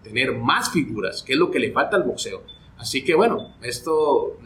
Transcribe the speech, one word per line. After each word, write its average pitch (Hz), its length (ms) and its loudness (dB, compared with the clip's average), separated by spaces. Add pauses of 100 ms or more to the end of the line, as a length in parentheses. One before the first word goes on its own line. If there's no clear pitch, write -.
tener 120 320 -2
más 143 340 0
figuras, 110 540 -2
que 131 80 -6
es 143 60 2
lo 175 120 4
que - 80 -2
le 110 140 0
falta 143 240 0
al 175 80 2
boxeo. 107 380 -6 (340)
Así 131 260 -4
que 165 120 2
bueno, 156 480 2
esto, 151 840 0